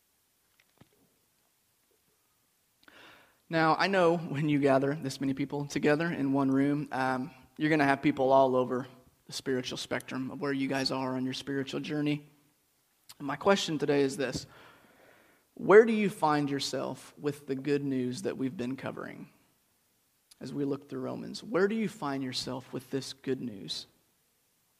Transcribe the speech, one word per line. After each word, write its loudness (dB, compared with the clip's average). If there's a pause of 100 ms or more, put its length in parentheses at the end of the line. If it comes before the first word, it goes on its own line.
(3500)
Now, 4
I 2
know 4
when -2
you 2
gather 4
this -8
many 0
people -4
together 2
in -2
one 2
room, 2
um, -2 (260)
you're 0
gonna 4
have 2
people 2
all 6
over 0 (400)
the -16
spiritual -4
spectrum -6
of -10
where -2
you -2
guys -2
are -2
on -2
your -4
spiritual -4
journey. -2 (920)
And -10
my -4
question 2
today 2
is 0
this. -4 (1080)
Where 10
do 2
you 2
find 0
yourself -6
with -6
the -4
good -2
news -2
that -4
we've -4
been -4
covering -10 (1080)
as -12
we -4
look -6
through -10
Romans? -10
Where 0
do -4
you -2
find -6
yourself -8
with -12
this -6
good -6
news? -10 (920)